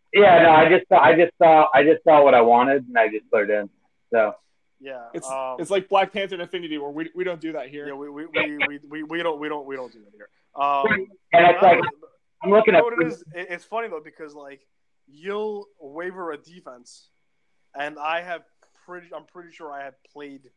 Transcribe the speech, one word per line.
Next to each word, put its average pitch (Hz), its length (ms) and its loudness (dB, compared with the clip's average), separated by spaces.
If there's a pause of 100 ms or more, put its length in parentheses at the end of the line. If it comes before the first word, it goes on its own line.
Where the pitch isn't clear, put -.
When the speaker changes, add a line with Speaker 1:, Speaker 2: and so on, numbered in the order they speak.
(140)
Speaker 1:
Yeah, 185 300 6
no, 165 80 6
I 160 180 6
just 180 180 2
saw, 180 120 4
I 160 160 4
just 170 260 2
saw, 156 320 6
I 139 100 4
just 156 200 2
saw 151 200 6
what 135 100 6
I 120 80 6
wanted, 123 460 2
and 120 100 -6
I 113 120 2
just 107 220 -10
put 104 180 0
it - 0 -
in, 104 200 -4 (440)
so. 107 200 0 (460)
Speaker 2:
Yeah, 131 320 -18
Speaker 3:
It's, 170 160 -14
Speaker 2:
um, 131 320 -10
Speaker 3:
it's 160 120 -12
like 190 180 -4
Black 196 240 -2
Panther 196 220 -10
and 170 80 -12
Infinity 170 340 -12
War. 143 140 -12
We, 160 240 -12
we 180 80 -10
don't 175 180 -10
do 160 120 -12
that 135 160 -12
here. 147 180 -16
Speaker 2:
Yeah, 139 80 -14
we, 143 140 -16
we, 151 180 -16
we, 151 300 -8 (100)
we, 143 200 -16
we, 151 160 -14
we 165 200 -10
don't, 160 160 -6
we 151 100 -10
don't, 147 160 -12
we 135 100 -14
don't 123 160 -16
do 117 120 -20
that 101 100 -20
here. 104 160 -20 (260)
Um, 143 520 -4 (260)
Speaker 1:
And 170 140 6
it's 180 160 2
Speaker 2:
I - 20 4
Speaker 1:
like, 175 160 6
Speaker 2:
don't - 60 -8 (560)
Speaker 1:
I'm 190 80 -2
looking 214 240 4
Speaker 2:
you 160 40 6
know 156 80 2
Speaker 1:
at 233 100 -6
Speaker 2:
what - 60 -2
it 160 40 -2
is? 160 160 -14 (100)
It, 180 160 -14
it's 175 160 -14
funny, 226 220 -10
though, 160 160 -12
because, 151 320 -20
like, 139 320 -20 (400)
you'll 202 600 -12 (140)
waiver 170 500 -12
a 147 60 -12
defense, 143 720 -20 (640)
and 147 220 -10
I 160 240 -6
have 170 220 -14 (420)
pretty, 175 300 -20
I'm 147 100 -20
pretty 170 260 -20
sure 156 220 -18
I 139 100 -16
have 135 120 -18 (180)
played 139 280 -20 (160)